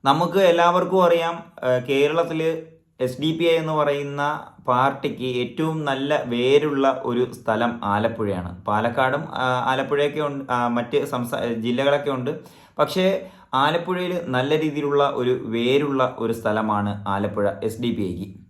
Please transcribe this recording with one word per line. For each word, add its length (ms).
നമുക്ക് 340
എല്ലാവർക്കും 640
അറിയാം, 400
ഏഹ്, 200
കേരളത്തിൽ 560
എസ് 220
ഡി 160
പി 60
ഐ 80
എന്ന് 200
പറയുന്ന 500
പാർട്ടിക്ക് 600
ഏറ്റവും 440
നല്ല 420
വേരുള്ള 800
ഒരു 280
സ്ഥലം 520
ആലപ്പുഴയാണ്. 800
പാലക്കാടും, 600
ആ, 120
ആലപ്പുഴയൊക്കെ 500
ഉണ്ട്, 320
ആ, 160
മറ്റ് 360
സംസ്ഥാ-, 500
ജില്ലകളൊക്കെ 460
ഉണ്ട്. 200
പക്ഷേ 520
ആലപ്പുഴയിൽ 720
നല്ല 340
രീതിയിലുള്ള 540
ഒരു 160
വേരുള്ള 760
ഒരു 140
സ്ഥലമാണ് 760
ആലപ്പുഴ 420
എസ് 200
ഡി 80
പി 120
ഐക്ക്. 260